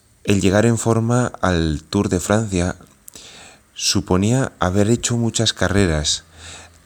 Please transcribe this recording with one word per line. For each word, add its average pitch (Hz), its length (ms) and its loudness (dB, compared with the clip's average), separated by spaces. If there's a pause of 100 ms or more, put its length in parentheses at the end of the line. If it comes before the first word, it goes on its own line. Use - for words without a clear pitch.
(240)
El 101 160 2
llegar 98 240 4
en 117 140 2
forma 117 480 0 (160)
al 82 480 0
Tour 101 180 0
de 92 120 0
Francia 98 560 -2 (960)
suponía 104 880 0
haber 98 280 0
hecho 120 300 -2
muchas 113 340 -2
carreras, 87 720 0 (600)